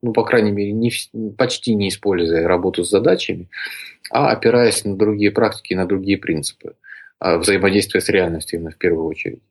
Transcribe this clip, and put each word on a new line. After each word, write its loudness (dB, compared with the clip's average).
ну, -4
по 2
крайней 2
мере, -2
не 0
вс-, -10
почти 0
не 0
используя 0
работу 0
с -4
задачами, 0
а 2
опираясь 2
на -2
другие 2
практики 0
и -2
на 0
другие 0
принципы, -6
а, 2
взаимодействия 2
с -8
реальностью 0
именно -8
в -20
первую 0
очередь. -8